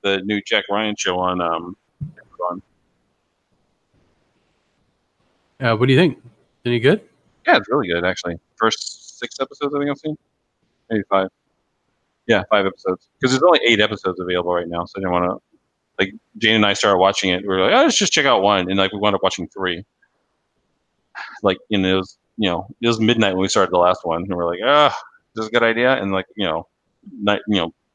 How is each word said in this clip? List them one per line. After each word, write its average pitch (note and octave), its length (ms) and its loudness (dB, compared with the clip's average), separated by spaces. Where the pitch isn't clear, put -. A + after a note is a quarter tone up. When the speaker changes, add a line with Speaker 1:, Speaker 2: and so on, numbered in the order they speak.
Speaker 1:
the G2 200 0
new G#2 240 -2
Jack G#2+ 240 0
Ryan G#2+ 260 -2
show F#2 220 -2
on, F2+ 240 -2
um, E2+ 340 -4
Amazon. F2+ 600 -10
Speaker 2:
Uh, A#2 160 2
what A#2 100 2
do C3+ 60 4
you B2+ 60 6
think? E3 200 2
Any A#2+ 160 0
good? D3 220 2
Speaker 1:
Yeah, E4+ 120 4
it's G2+ 100 -6
really A2+ 200 -2
good, E2+ 160 -2
actually. F2+ 320 -4
First - 640 -4
six - 220 -12
episodes C#3+ 340 -6
I C#3+ 40 -4
think C#3+ 120 -2
I've C#3 80 -6
seen. D3+ 180 -6
Maybe A2 180 -2
five. F#2+ 200 2
Yeah, G#2+ 240 2
five G2+ 160 2
episodes. F#2 420 -4
'Cause B2+ 100 0
there's C3 100 2
only E3+ 220 6
eight A2+ 160 4
episodes G2 400 -2
available F2 340 -2
right F2 140 -4
now, E2+ 160 -4
so - 120 -14
I G2 40 -8
didn't F#2 120 -2
wanna, F2+ 220 0
like, - 140 -2
Jane A2 180 2
and G#2+ 100 4
I G2+ 60 2
started G2 260 2
watching F#2+ 320 2
it. F2+ 120 -2
We G2+ 60 -8
were F#2+ 120 0
like, G#2 120 2
"Oh, B3 120 4
let's D4+ 120 0
just - 160 0
check C#3+ 140 0
out A#2 160 4
one." G2 280 2
And, G2 80 0
like, F#2+ 140 0
we G#2 60 -10
wound G2+ 160 0
up F#2 80 -2
watching F#2 260 -4
three. F#2 360 -6
Like, F#2+ 160 0
you G#2 100 0
know, F#2+ 160 2
it - 20 2
was, F#2 220 -6
you G#2 140 0
know, E2+ 160 -4
it A#2 40 0
was A2+ 140 0
midnight G#2+ 340 2
when F#2 80 0
we F#2+ 60 0
started F#2+ 240 2
the F2+ 60 2
last F2+ 260 2
one. E2+ 180 -2
And F#2+ 120 -6
we're F2 120 -4
like, F2 180 -4
"Ah, C#3+ 340 4
this A2 100 -6
is A2 40 -8
a G#2+ 40 -8
good A#2 100 2
idea." A#2 400 2
And, G2 100 -2
like, F#2+ 140 -2
you G#2 100 -4
know, E2 200 -4
ni-, G#2 260 0
you G#2+ 100 0
know, E2+ 180 -2